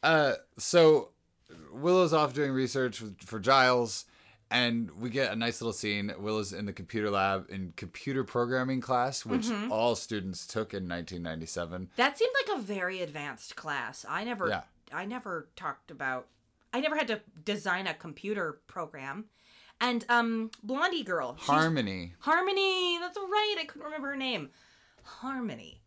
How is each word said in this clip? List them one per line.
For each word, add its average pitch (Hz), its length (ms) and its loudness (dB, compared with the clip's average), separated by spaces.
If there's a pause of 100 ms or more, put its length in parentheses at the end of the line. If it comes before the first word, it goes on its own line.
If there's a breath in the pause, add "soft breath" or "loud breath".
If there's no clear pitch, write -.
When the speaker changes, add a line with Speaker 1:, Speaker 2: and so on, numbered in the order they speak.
Speaker 1:
Uh, 151 320 6 (240)
so 156 540 8 (600)
Willow's 170 400 6
off 151 220 4
doing 139 180 0
research 127 480 0
with, 104 220 -10
for 110 180 -8
Giles, 127 640 6 (460 soft breath)
and 117 420 2
we 107 160 -8
get 117 240 0
a 107 40 -4
nice 117 260 -2
little 117 100 -2
scene. 104 460 -2
Willow's 104 340 -2
in 101 140 -6
the 98 80 -6
computer 104 360 -2
lab 98 380 2
in 92 280 -8
computer 131 460 -4
programming 127 600 0
class, 131 420 0
which 240 220 0
Speaker 2:
Mm-hmm. 220 260 -2
Speaker 1:
all 113 220 4
students 95 520 -6
took 110 280 -4
in 95 120 -4
nineteen 87 360 -6
ninety-seven. 85 720 -6
Speaker 2:
That 277 220 0
seemed 494 160 0 (120)
like 392 120 -2
a - 20 -6
very 190 400 -6
advanced 147 560 -10
class. 135 500 -6
I 175 180 -4
never, 208 240 -2
Speaker 1:
Yeah. 95 140 -2 (300)
Speaker 2:
I 175 140 -6
never 208 500 -8
talked 160 340 -8
about, 131 380 -6 (440)
I 247 80 0
never 302 160 0
had 285 120 0
to 214 140 -2 (220)
design 196 420 0
a 160 80 -2
computer 175 720 -6
program. 156 640 -10 (500 soft breath)
And, 233 280 0
um, 226 420 2 (120)
blondie 285 420 0
girl. 139 340 -2
She's - 80 -8
Speaker 1:
Harmony. 127 720 2
Speaker 2:
Harmony. 370 840 2
That's 349 160 -8
right. 415 440 0
I 320 40 -4
couldn't 294 200 -14
remember 302 240 -6
her 277 80 -6
name. 240 340 -4 (540 soft breath)
Harmony. 208 840 -8